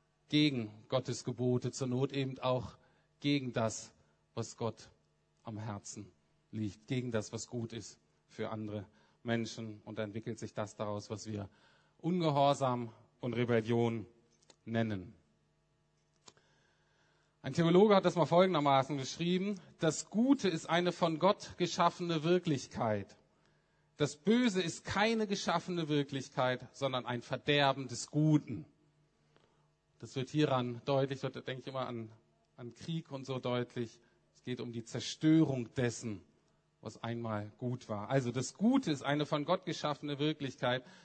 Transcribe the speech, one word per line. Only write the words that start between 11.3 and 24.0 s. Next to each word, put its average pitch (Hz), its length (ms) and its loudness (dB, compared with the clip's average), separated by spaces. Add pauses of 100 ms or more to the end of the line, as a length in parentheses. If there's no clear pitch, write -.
Ungehorsam 139 880 2 (260)
und 123 140 -4
Rebellion 117 720 2 (580)
nennen. 110 520 -2 (2250)
Ein 131 120 -8
Theologe 175 420 8
hat 190 100 6
das 175 100 2
mal 156 120 4
folgendermaßen 147 720 4
geschrieben: 180 560 -2 (240)
„Das - 320 -2
Gute 247 360 4
ist 165 220 -2
eine 175 220 2
von 165 260 0
Gott 190 400 0
geschaffene 170 640 0
Wirklichkeit. 135 960 0 (800)
Das 147 200 -2